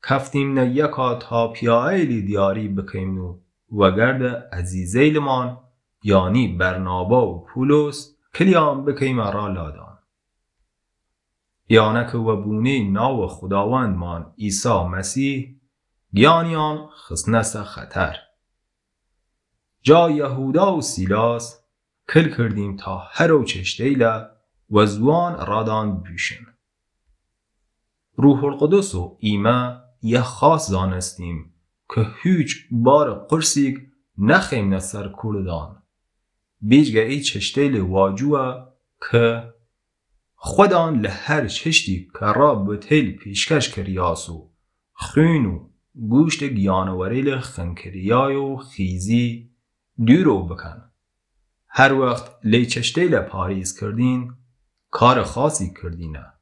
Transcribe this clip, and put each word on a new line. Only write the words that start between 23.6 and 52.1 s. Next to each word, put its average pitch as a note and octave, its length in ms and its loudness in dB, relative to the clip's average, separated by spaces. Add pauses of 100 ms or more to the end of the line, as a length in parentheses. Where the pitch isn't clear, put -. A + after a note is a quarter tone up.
و G#2 160 4
زوان D3 600 0
رادان G#2+ 560 -2
بیشن. - 440 -10 (1700)
روح C#3+ 280 4
القدس D3+ 500 0
و F2 260 -6
ایمه A#2 600 0 (220)
یه A#2 180 2
خاص D3 520 0
دانستیم F2+ 840 -6 (400)
که A2 120 0 (160)
هیچ E3+ 340 0 (140)
بار B2 440 4
قرصیک C#3+ 640 -2 (400)
نخیم A2 560 2
نسر G2 480 -8
کردان. F2+ 600 -8 (800)
بیجگه A#2 400 6
ای C3 200 -2
چشتیل C3+ 600 -2
واجوه A#2 840 0 (440)
که A#2 440 0 (800)
خودان E3+ 640 2
لهر A2 460 -4
چشتی G2 640 -4 (100)
که G#2 60 -2
را A#2 280 4
به G#2 220 -4
تیل A#2 400 0
پیشکش A#2 520 -2
کریاس F2+ 600 -4
و E2 220 -16 (420)
خون D#3 540 2
و F2 220 -6 (400)
گوشت C#3+ 360 2
گیانوریل G2 960 -2
خنکریای F#2+ 960 -2
و C#3 200 -4
خیزی A#2 920 -2 (540)
دیرو B2 420 4
بکن. - 440 -14 (800)
هر C3+ 240 4
وقت B2+ 520 -2